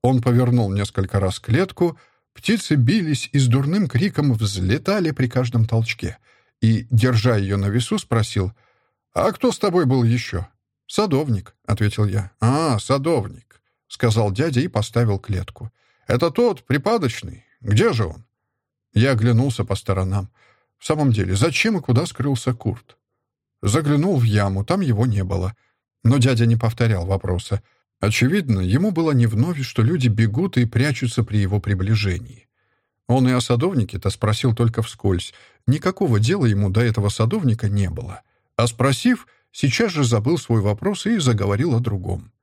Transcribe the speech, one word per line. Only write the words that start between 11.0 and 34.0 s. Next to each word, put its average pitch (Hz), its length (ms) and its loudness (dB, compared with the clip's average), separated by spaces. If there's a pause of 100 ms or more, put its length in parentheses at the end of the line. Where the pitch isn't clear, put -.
ответил 104 400 0
я. 98 340 -4
"А, 135 400 0
садовник", — 135 840 -4 (280)
сказал 110 420 0
дядя 127 300 -2
и 160 80 -2
поставил 107 500 0
клетку. - 500 -8 (380)
"Это 160 240 2
тот, 240 320 0
припадочный? 143 800 -2 (160)
Где 113 320 2
же 113 140 0
он?" - 180 -12 (680)
Я 123 180 4
оглянулся 117 540 2
по 98 100 -4
сторонам. 98 540 -4 (480)
"В - 80 -20
самом 151 260 2
деле, 101 240 0
зачем 170 420 0
и 156 40 -4
куда 131 240 0
скрылся 127 480 -4
Курт?" - 440 -8 (640)
Заглянул 147 560 2
в 123 60 4
яму, 101 400 2
там 180 160 -2
его 123 260 0
не 101 200 0
было. 92 280 -4 (500)
Но 131 160 4
дядя 117 260 4
не 117 100 4
повторял 113 500 0
вопроса. 95 560 -4 (380)
Очевидно, 127 640 0
ему 131 300 0
было 165 200 0
невновь, 123 520 0
что - 180 -2
люди 131 260 2
бегут 113 480 0
и 123 80 2
прячутся 120 600 -2
при 107 140 -2
его 101 220 0
приближении. 98 880 -4 (600)
Он 127 200 2
и 127 60 2
о 123 80 2
садовнике-то 120 680 -2